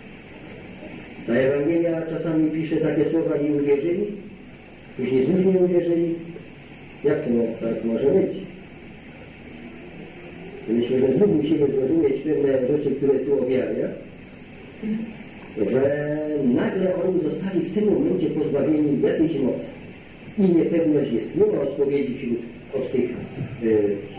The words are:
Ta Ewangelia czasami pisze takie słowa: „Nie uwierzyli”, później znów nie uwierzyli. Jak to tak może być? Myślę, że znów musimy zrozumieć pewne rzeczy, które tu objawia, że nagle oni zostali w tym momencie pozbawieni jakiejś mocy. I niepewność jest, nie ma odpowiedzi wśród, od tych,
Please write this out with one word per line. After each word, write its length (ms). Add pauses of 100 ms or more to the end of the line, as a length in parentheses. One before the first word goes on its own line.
(1300)
Ta 80
Ewangelia 680
czasami 480
pisze 260
takie 280
słowa: 320
„Nie 140
uwierzyli”, 560 (920)
później 280
znów 300
nie 60
uwierzyli. 540 (920)
Jak 200
to 60 (300)
tak 240
może 260
być? 220 (2250)
Myślę, 320
że 140
znów 280
musimy 240
zrozumieć 480 (100)
pewne 280 (160)
rzeczy, 220
które 280
tu 240
objawia, 460 (1800)
że 380 (360)
nagle 500
oni 260
zostali 400
w 140
tym 200
momencie 320
pozbawieni 760
jakiejś 320
mocy. 240 (800)
I 40
niepewność 720
jest, 240
nie 100
ma 160
odpowiedzi 520
wśród, 240 (360)
od 180
tych, 180 (1080)